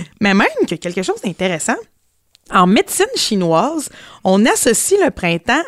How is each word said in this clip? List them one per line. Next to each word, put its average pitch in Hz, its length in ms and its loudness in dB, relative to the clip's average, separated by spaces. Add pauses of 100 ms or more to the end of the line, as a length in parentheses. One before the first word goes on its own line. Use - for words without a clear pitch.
(220)
Mais 202 120 2
même 202 140 4 (200)
que 175 80 -6
quelque 175 260 -6
chose 359 220 -4
d'intéressant, 185 520 -4 (760)
en 185 160 4
médecine 262 380 2 (100)
chinoise, 208 760 -2 (340)
on 190 220 4
associe 359 580 2
le 254 80 2
printemps 170 560 -2